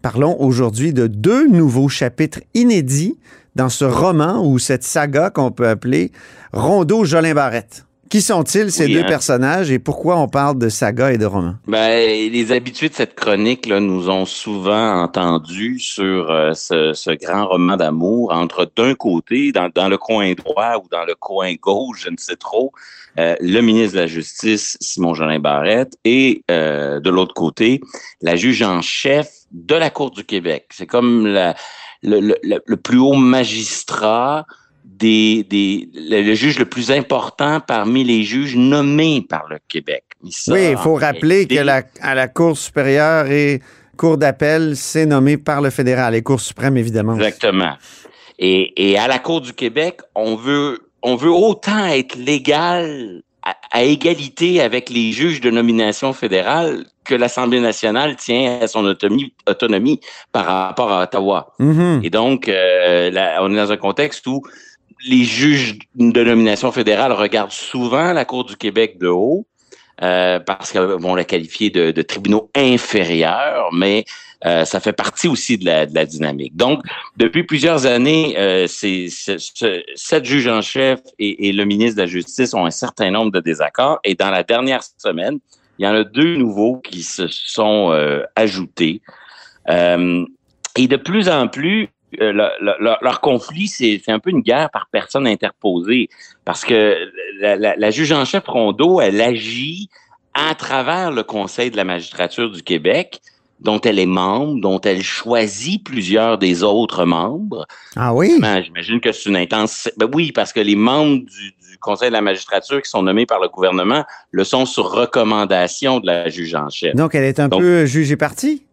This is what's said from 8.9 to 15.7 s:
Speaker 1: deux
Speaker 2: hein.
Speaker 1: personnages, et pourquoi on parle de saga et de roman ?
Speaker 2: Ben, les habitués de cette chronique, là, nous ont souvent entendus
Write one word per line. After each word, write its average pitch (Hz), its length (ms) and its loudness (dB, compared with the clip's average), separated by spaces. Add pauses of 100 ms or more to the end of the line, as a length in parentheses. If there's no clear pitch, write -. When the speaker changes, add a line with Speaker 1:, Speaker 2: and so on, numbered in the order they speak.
Speaker 1:
deux 165 80 2
Speaker 2:
hein. 170 40 -2
Speaker 1:
personnages, 151 640 0
et 131 100 2
pourquoi 156 380 -2
on 143 120 0
parle 139 280 0
de 117 120 2
saga 123 420 0
et 120 60 2
de 107 80 0
roman ? 95 300 -2 (120)
Speaker 2:
Ben, 110 640 2
les 117 220 0
habitués 123 340 -2
de - 60 -4
cette - 220 -4
chronique, 113 500 0
là, 101 160 0
nous 92 280 0
ont 95 160 0
souvent 101 760 -2
entendus 87 760 -2